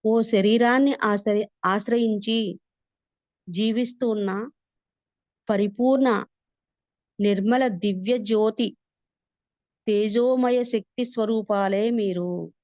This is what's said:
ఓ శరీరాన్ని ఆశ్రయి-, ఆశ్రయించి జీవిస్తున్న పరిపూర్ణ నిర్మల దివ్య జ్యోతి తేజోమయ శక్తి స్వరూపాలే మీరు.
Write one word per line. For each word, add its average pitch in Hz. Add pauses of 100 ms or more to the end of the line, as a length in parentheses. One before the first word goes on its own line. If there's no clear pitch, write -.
ఓ 220
శరీరాన్ని 233 (100)
ఆశ్రయి-, 208 (160)
ఆశ్రయించి 220 (1080)
జీవిస్తున్న 214 (1200)
పరిపూర్ణ 240 (1080)
నిర్మల 202 (140)
దివ్య 196
జ్యోతి 214 (1200)
తేజోమయ 240
శక్తి 240
స్వరూపాలే 208
మీరు. 180 (320)